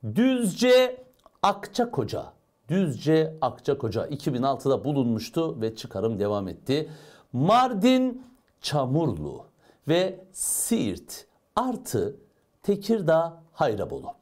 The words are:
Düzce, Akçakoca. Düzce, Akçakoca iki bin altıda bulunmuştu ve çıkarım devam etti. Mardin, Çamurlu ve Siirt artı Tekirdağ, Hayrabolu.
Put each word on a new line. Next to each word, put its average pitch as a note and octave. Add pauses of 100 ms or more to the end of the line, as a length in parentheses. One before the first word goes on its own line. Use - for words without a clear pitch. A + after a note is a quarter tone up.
(140)
Düzce, B3+ (380)
Akçakoca. G3 (440)
Düzce, D#3
Akçakoca A#2+
iki C#3+
bin A#2+
altıda C3+
bulunmuştu C#3
ve A2
çıkarım G2+
devam G2+
etti. D3 (420)
Mardin, B3 (340)
Çamurlu B2+ (440)
ve F#3
Siirt - (300)
artı A3+ (460)
Tekirdağ, E3+ (100)
Hayrabolu. A2 (160)